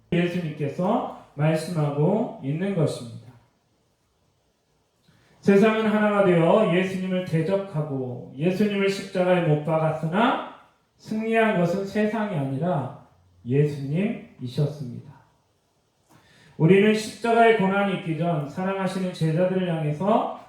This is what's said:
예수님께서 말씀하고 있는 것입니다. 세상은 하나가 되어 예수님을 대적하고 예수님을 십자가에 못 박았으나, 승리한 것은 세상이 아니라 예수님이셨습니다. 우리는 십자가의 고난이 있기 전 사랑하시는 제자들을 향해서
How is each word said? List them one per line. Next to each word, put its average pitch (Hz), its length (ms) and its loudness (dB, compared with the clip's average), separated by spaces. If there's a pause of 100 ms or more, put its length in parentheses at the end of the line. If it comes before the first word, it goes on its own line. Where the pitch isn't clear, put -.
(120)
예수님께서 175 1120 -2 (120)
말씀하고 160 1080 0
있는 175 300 -4
것입니다. 117 580 -4 (2000)
세상은 220 460 4
하나가 208 380 2
되어 175 500 4
예수님을 185 500 -2
대적하고 151 1120 -4
예수님을 196 520 0
십자가에 180 580 0
못 147 180 0
박았으나, 160 880 0 (420)
승리한 220 640 0
것은 175 280 0
세상이 214 500 -2
아니라 135 680 -4 (420)
예수님이셨습니다. 139 1700 -4 (1400)
우리는 196 380 6
십자가의 226 640 4
고난이 196 400 0
있기 160 180 -4
전 156 320 -2
사랑하시는 185 640 -4
제자들을 180 560 0
향해서 160 800 -2